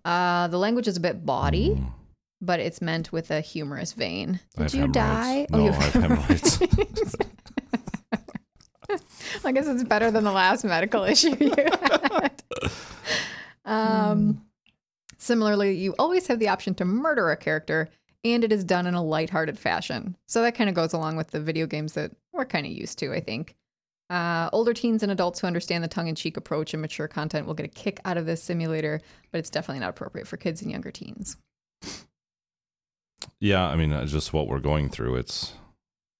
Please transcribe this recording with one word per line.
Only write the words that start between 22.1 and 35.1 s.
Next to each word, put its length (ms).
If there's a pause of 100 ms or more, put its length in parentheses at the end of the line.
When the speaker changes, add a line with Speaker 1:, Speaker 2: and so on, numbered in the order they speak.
Speaker 1:
we're 120
kinda 240
used 320
to, 120
I 60
think. 380 (520)
Uh, 440
older 200
teens 300
and 80
adults 300
who 80
understand 340
the 60
tongue-in-cheek 480
approach 380
and 60
mature 280
content 360
will 100
get 120
a 20
kick 360
out 120
of 80
this 160
simulator, 600 (320)
but 60
it's 120
definitely 300
not 100
appropriate 380
for 80
kids 260
and 80
younger 220
teens. 440 (2000)
Speaker 2:
Yeah, 260
I 100
mean, 160
uh, 140
just 260
what 140
we're 140
going 300
through, 260